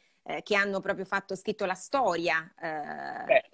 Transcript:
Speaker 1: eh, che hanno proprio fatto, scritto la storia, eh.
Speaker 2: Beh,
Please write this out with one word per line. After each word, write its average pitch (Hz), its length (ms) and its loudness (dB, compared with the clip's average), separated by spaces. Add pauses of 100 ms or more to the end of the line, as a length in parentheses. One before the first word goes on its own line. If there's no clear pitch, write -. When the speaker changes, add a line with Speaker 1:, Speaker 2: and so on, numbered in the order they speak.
(220)
Speaker 1:
eh, 156 200 -6
che - 140 0
hanno 196 240 2
proprio 190 240 -2
fatto, 196 320 -4
scritto 202 300 -4
la 180 80 0
storia, 170 840 0
eh. 151 680 -8
Speaker 2:
Beh, - 280 4